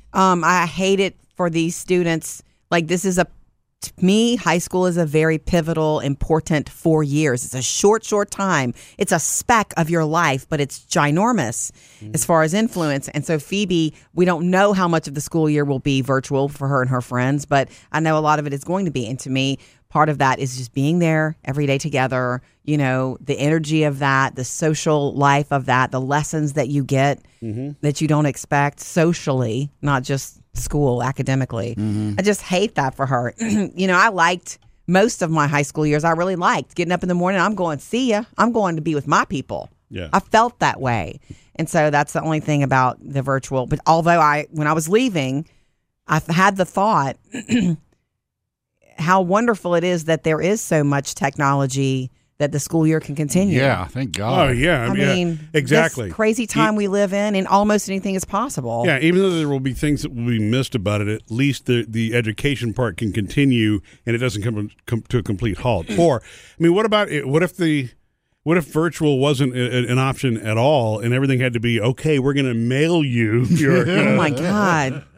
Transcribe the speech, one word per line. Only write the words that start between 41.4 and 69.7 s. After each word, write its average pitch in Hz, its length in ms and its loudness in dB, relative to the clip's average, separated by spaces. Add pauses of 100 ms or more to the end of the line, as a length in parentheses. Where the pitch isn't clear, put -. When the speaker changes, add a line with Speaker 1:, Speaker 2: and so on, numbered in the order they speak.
Speaker 1:
And 160 160 -4
so 151 200 4
that's 147 220 0
the 151 100 -4
only 156 180 -2
thing 143 240 0
about 131 360 2
the 139 220 -6
virtual. 131 440 -2
But 147 200 -2
although 165 340 4
I, 147 300 2
when 151 160 -2
I 151 60 2
was 156 160 -2
leaving, 165 580 0 (640)
I 156 100 2
th-, 160 180 -2
had 196 200 4
the 190 80 2
thought 190 520 0 (160)
<clears throat> 180 440 0 (1200)
how 185 220 4
wonderful 190 540 0
it 170 100 2
is 175 220 0
that 160 180 0
there 156 160 0
is 202 200 0
so 156 220 0
much 139 320 0
technology 139 960 0 (280)
that 143 140 -2
the 147 80 -2
school 160 260 0
year 160 140 2
can 147 160 -10
continue. 156 420 0
Speaker 3:
Yeah, 120 280 2
thank 123 260 -8
God. 131 380 0
Speaker 2:
Oh, - 20 0
yeah. 127 380 0
Speaker 1:
I - 40 0
Speaker 2:
Yeah, 185 200 0
Speaker 1:
mean, 170 400 -4
Speaker 2:
exactly. 147 520 2
Speaker 1:
this 85 80 -8
crazy 220 320 0
time 220 280 0
Speaker 2:
E- - 20 -2
Speaker 1:
we 202 120 -2
live 196 240 0
in, 202 220 -2
and 190 140 -2
almost 208 400 2
anything 190 260 -4
is 185 100 -4
possible. 131 640 -4
Speaker 2:
Yeah, 139 140 2
even 175 200 2
though 196 100 2
there 160 180 -2
will 139 100 -2
be 131 140 -4
things 147 300 -2
that 139 120 -8
will 117 140 -4
be 117 100 0
missed 117 380 -2
about 104 240 -2
it, 104 80 -4
at 107 240 -8
least 135 340 -2
the, 120 220 0
the 113 260 -2
education 117 580 -2
part 107 240 -2
can 104 160 -4
continue, 110 680 2 (260)
and 113 80 -2
it 117 60 -2
doesn't 113 220 -4
come, 104 280 -4 (160)
come 113 220 -4
to 123 100 0
a 104 40 -2
complete 104 360 -4
halt. 104 320 -2
Speaker 1:
<clears throat> 202 80 -2
Speaker 2:
Or, 156 240 4
I - 400 -12
mean, 170 120 4
what 220 120 2
about 208 240 2
it, 147 160 -4
what 147 160 2
if 180 140 -4
the 151 320 0 (560)
what 165 120 2
if 170 160 -2
virtual 156 460 0
wasn't 135 360 0
a, 123 220 -2 (120)